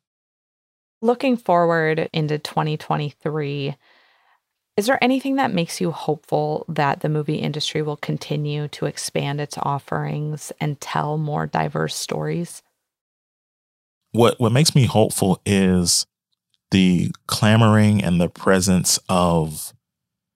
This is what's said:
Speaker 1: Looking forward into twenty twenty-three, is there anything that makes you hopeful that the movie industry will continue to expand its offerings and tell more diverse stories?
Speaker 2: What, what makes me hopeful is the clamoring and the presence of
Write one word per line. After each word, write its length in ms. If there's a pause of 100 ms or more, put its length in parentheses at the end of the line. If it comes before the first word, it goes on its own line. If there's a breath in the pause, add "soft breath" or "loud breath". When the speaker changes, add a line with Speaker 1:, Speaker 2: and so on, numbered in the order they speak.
(1000)
Speaker 1:
Looking 340
forward 760
into 260
twenty 380
twenty-three, 1000 (1000 soft breath)
is 80
there 180
anything 340
that 160
makes 280
you 80
hopeful 800
that 320
the 100
movie 280
industry 440
will 160
continue 720
to 180
expand 560
its 160
offerings 1000
and 200
tell 380
more 300
diverse 480
stories? 640 (1500)
Speaker 2:
What, 280
what 120
makes 240
me 100
hopeful 600
is 600 (680)
the 380 (160)
clamoring 800
and 160
the 80
presence 800
of 640 (640)